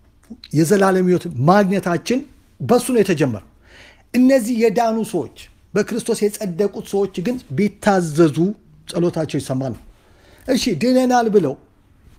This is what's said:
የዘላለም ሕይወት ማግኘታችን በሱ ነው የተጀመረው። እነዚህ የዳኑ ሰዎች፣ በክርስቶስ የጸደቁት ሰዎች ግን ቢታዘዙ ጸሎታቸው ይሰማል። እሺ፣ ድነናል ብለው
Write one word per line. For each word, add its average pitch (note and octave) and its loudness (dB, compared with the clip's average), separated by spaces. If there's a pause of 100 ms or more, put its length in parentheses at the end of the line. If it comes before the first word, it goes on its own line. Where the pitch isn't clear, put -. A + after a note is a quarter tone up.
(520)
የዘላለም F#3 2
ሕይወት F3+ 2 (200)
ማግኘታችን F#3 2 (400)
በሱ A#3 0
ነው B3 2
የተጀመረው። C#3 -2 (640)
እነዚህ B3+ 2
የዳኑ A3+ 2
ሰዎች፣ C#3+ -6 (340)
በክርስቶስ G#3 -2
የጸደቁት G3+ -4
ሰዎች G3 -2
ግን A#3+ -4 (160)
ቢታዘዙ E3+ 0 (520)
ጸሎታቸው D#3+ -4
ይሰማል። C3 -6 (720)
እሺ፣ C4 -2 (100)
ድነናል B3 2
ብለው F3 2 (640)